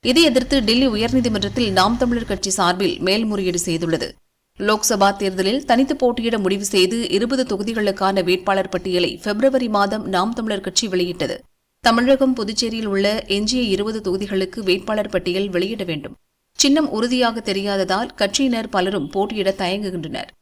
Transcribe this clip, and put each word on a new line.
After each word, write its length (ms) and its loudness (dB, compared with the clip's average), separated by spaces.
இதை 260 4
எதிர்த்து 280 2
டில்லி 280 4
உயர்நீதிமன்றத்தில் 800 0
நாம் 240 4
தமிழர் 300 0
கட்சி 260 -4
சார்பில் 380 2
மேல்முறையீடு 640 0
செய்துள்ளது. 420 -2
லோக்சபா 500 2
தேர்தலில் 480 0
தனித்து 320 4
போட்டியிட 440 0
முடிவு 280 0
செய்து 240 4
இருபது 340 0
தொகுதிகளுக்கான 800 0
வேட்பாளர் 440 0
பட்டியலை 380 -2
பிப்ரவரி 540 0
மாதம் 280 0
நாம் 220 0
தமிழர் 300 -4
கட்சி 280 -4
வெளியிட்டது. 420 -2
தமிழகம், 540 4
புதுச்சேரியில் 540 -4
உள்ள 160 2
எஞ்சிய 260 0
இருபது 300 -2
தொகுதிகளுக்கு 540 -2
வேட்பாளர் 460 0
பட்டியல் 400 -2
வெளியிட 280 -2
வேண்டும். 340 -8
சின்னம் 380 4
உறுதியாக 420 0
தெரியாததால் 680 -2
கட்சியினர் 560 0
பலரும் 380 -2
போட்டியிட 380 -2
தயங்குகின்றனர். 680 -6